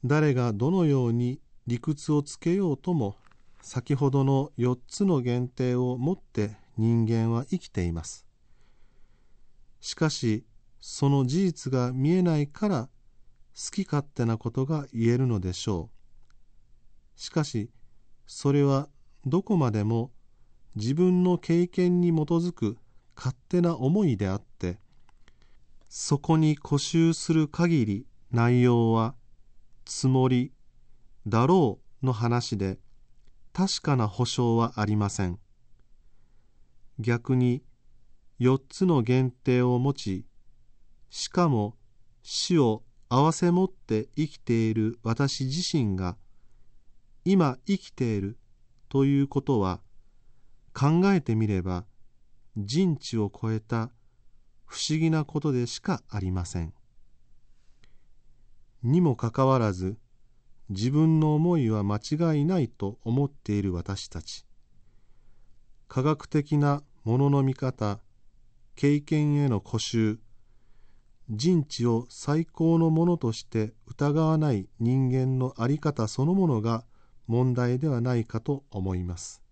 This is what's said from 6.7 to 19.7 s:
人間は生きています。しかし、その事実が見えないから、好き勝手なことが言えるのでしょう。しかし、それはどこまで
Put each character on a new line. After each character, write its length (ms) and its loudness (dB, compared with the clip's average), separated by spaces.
人 320 2
間 240 2
は 140 -2
生 140 -4
き 100 -16
て 140 -4
い 80 -2
ま 120 -6
す。 220 -16
し 140 -12
か 160 0
し、 340 -2
そ 280 -2
の 200 4
事 180 0
実 280 -4
が 200 0
見 200 2
え 100 2
な 160 2
い 80 -2
か 200 -4
ら、 220 -2
好 180 -12
き 140 -4
勝 180 -2
手 220 -4
な 140 0
こ 100 -6
と 160 -2
が 260 -4
言 220 2
え 60 2
る 80 2
の 120 0
で 140 -4
し 160 -6
ょ 220 -4
う。 20 -20
し 100 -14
か 140 -2
し、 260 -6
そ 260 -2
れ 120 4
は 260 0
ど 160 0
こ 120 0
ま 140 2
で 140 0